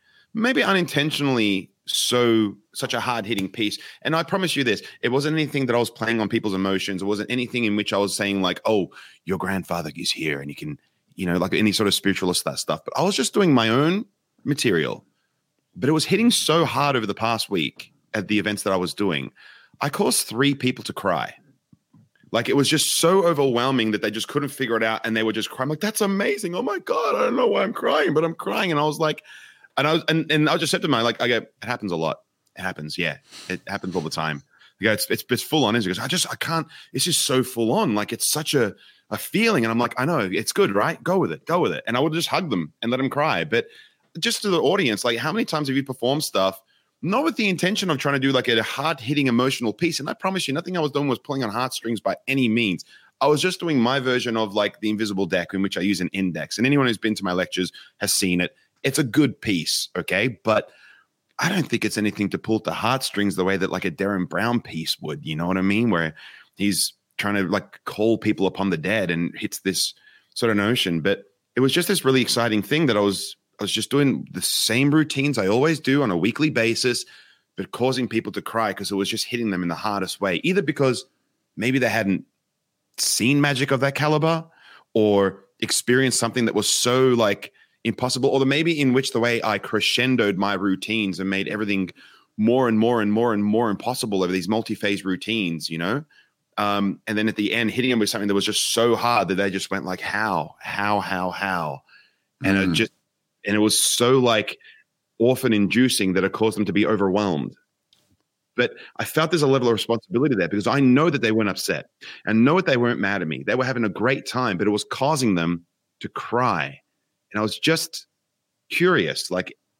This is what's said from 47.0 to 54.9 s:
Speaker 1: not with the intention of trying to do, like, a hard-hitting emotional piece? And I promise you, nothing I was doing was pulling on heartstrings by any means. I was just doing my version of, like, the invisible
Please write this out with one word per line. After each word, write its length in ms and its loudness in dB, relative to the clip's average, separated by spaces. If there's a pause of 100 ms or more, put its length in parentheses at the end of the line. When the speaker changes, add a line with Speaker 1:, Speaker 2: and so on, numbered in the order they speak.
Speaker 1:
not 220 0
with 120 -2
the 140 0
intention 400 0
of 80 0
trying 180 0
to 40 0
do, 120 2
like, 160 2
a 160 4
hard-hitting 640 -2
emotional 460 2
piece? 260 -2
And 100 -6
I 40 -6
promise 340 -4
you, 60 -4
nothing 240 -4
I 40 0
was 100 0
doing 160 0
was 120 0
pulling 240 -4
on 60 -2
heartstrings 520 -4
by 140 0 (120)
any 220 2
means. 360 2 (360)
I 60 4
was 140 4
just 180 -2
doing 200 0
my 200 2
version 380 0
of, 160 -2
like, 280 0
the 80 -2
invisible 360 -2